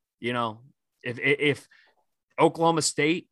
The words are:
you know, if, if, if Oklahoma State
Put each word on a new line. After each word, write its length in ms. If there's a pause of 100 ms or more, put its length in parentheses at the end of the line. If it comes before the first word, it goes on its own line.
(180)
you 140
know, 300 (420)
if, 160
if, 180
if 300 (720)
Oklahoma 420
State 500